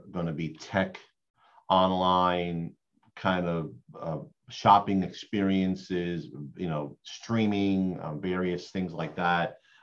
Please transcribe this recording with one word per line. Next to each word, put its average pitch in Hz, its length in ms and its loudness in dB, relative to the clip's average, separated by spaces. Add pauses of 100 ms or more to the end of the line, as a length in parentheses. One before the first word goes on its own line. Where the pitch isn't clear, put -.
(120)
gonna 87 220 -4
be 78 220 -4
tech, - 440 -2 (680)
online 90 1040 4 (420)
kind 90 320 0
of, 82 240 -2 (280)
uh, 80 180 -6 (320)
shopping 101 540 4
experiences, 92 1300 -2 (280)
you 92 100 -4
know, 73 360 -6
streaming, 98 960 0
uh, 78 160 -8
various 90 560 -4
things 92 220 -4
like 80 220 -6
that, 87 420 0 (240)